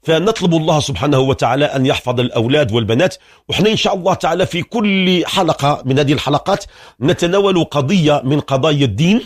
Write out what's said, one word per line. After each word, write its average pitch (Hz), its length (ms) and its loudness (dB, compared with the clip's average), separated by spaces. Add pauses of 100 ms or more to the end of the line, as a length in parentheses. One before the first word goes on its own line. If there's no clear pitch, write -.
فنطلب 175 500 0
الله 156 260 0
سبحانه 139 400 0
وتعالى 135 460 0
أن 131 200 -2
يحفظ 123 340 -2
الأولاد 123 520 0
والبنات، 117 440 0 (340)
وحنا 208 200 0
إن 220 60 0
شاء 208 200 -2
الله 185 180 -2
تعالى 170 320 0
في 175 180 -6
كل 190 640 0
حلقة 147 600 -2
من 131 140 0
هذه 143 140 2
الحلقات 143 520 -2 (360)
نتناول 180 640 2
قضية 147 640 2
من 143 140 0
قضايا 139 460 0
الدين 165 400 2